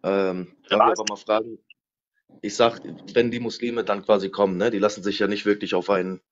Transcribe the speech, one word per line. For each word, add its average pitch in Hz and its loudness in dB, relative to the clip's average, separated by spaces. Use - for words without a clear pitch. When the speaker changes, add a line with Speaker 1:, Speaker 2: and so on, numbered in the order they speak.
Speaker 1:
Ähm, 92 -2
darf 104 6
ich 147 6
Speaker 2:
Was? - 2
Speaker 1:
aber - -2
mal 104 -4
fragen, 113 -2
ich 101 -6
sag, 117 2
wenn 120 4
die 120 -4
Muslime 117 -4
dann 101 -2
quasi 95 2
kommen, 95 0
ne? 113 2
Die 104 -4
lassen 104 0
sich 101 -4
ja 101 2
nicht 101 -4
wirklich 101 0
auf 90 -2
ein 92 0